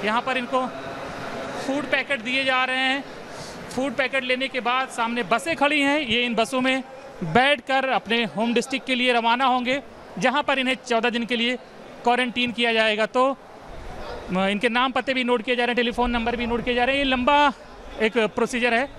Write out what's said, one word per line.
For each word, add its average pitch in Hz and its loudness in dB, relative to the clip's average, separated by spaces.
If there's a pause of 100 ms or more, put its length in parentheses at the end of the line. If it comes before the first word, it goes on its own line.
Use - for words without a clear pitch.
यहाँ 220 0
पर 262 -2
इनको 254 0 (1000)
food 277 -2
packet 269 0
दिए 254 0
जा 262 2
रहे 254 -2
हैं। 262 0 (720)
Food 254 -2
packet 262 0
लेने 254 -2
के 254 -4
बाद 254 0
सामने 233 -2
बसें 233 0
खड़ी 294 4
हैं, 269 4
ये 233 0
इन 240 0
बसों 233 0
में 262 0 (400)
बैठकर 262 4
अपने 233 2
home 214 0
district 254 0
के 262 0
लिए 247 2
रवाना 233 4
होंगे, 254 2 (360)
जहाँ 247 2
पर 285 2
इन्हें 262 0
चौदह 233 0
दिन 233 -2
के 240 -2
लिए 240 0 (480)
quarantine 247 2
किया 233 2
जाएगा। 220 2
तो, 254 2
अ, 254 -4 (1040)
इनके 196 2
नाम 247 0
पते 262 0
भी 254 0
note 240 2
किए 247 0
जा 240 0
रहे 240 2
हैं, 240 0
टेलीफोन 240 0
नंबर 240 0
भी 233 -2
note 233 -2
किए 247 0
जा 247 2
रहे 269 2
हैं। 285 2
ये 269 2
लंबा 277 4 (480)
एक 220 2
procedure 233 0
है 262 0 (100)